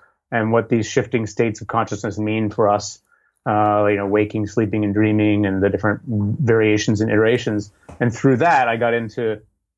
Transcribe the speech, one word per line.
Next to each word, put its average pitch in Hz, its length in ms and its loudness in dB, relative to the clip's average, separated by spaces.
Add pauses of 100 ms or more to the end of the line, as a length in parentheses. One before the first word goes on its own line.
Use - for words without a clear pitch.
(320)
and 113 220 0
what 117 160 0
these 113 180 2
shifting 120 380 -2
states 110 340 -2
of 104 80 -12
consciousness 107 500 -4
mean 107 320 -2
for 104 200 2
us, 104 300 -2 (460)
uh, 104 420 2
you 104 100 2
know, 101 100 -4
waking, 104 400 0
sleeping, 107 380 -2
and 101 80 -2
dreaming, 107 520 2
and 95 160 0
the 98 80 2
different 104 360 -2
variations 107 960 0
and 110 100 0
iterations. 110 580 0 (300)
And 120 160 0
through 135 220 2
that, 135 320 2
I 117 80 -2
got 117 160 0
into 113 480 -4 (360)